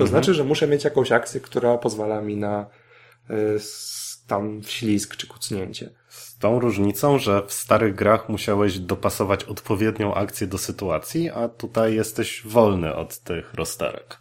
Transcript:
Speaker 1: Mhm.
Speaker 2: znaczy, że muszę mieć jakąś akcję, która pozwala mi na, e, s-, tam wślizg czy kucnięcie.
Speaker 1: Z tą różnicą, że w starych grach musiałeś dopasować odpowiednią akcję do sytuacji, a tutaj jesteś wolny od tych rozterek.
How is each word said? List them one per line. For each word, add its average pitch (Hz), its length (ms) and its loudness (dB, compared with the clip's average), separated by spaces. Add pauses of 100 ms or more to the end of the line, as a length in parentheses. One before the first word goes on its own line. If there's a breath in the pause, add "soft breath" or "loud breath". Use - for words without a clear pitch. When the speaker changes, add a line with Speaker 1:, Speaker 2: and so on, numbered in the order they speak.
Speaker 1:
Mhm. 98 60 6
Speaker 2:
znaczy, 151 240 4
że 151 100 2
muszę 151 240 2
mieć 147 160 2
jakąś 135 280 2
akcję, - 300 2
która 120 360 2
pozwala 107 440 -2
mi 104 160 -4
na, 104 280 -2 (640 soft breath)
e, 107 260 0
s-, - 480 -8 (240)
tam 107 340 -4
wślizg 104 540 -2
czy - 120 -12
kucnięcie. - 640 -8 (180)
Speaker 1:
Z - 300 -20
tą 117 220 2
różnicą, 117 600 2
że 101 280 2
w - 60 -10
starych 110 420 2
grach 104 340 4
musiałeś 101 500 2
dopasować 95 640 0
odpowiednią 104 720 -2
akcję 101 340 -4
do 92 100 -4
sytuacji, 98 720 -4
a 117 200 -4
tutaj 113 460 0
jesteś - 500 -4
wolny 101 500 4
od - 220 -10
tych - 360 -8
rozterek. - 680 -6